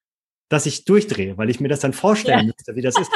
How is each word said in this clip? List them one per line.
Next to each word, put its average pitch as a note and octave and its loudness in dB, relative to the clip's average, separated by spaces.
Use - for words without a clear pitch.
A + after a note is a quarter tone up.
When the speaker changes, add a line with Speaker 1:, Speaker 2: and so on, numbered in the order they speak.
Speaker 1:
dass D3+ 2
ich D3 -6
durchdrehe, G#2 2
weil A2 -2
ich B2 -2
mir C#3+ -2
das D3 0
dann C3 0
vorstellen G#3 2
Speaker 2:
Ja. G#2+ 0
Speaker 1:
müsste, A2 -6
wie B2+ -6
das B2+ 0
ist. G4 -2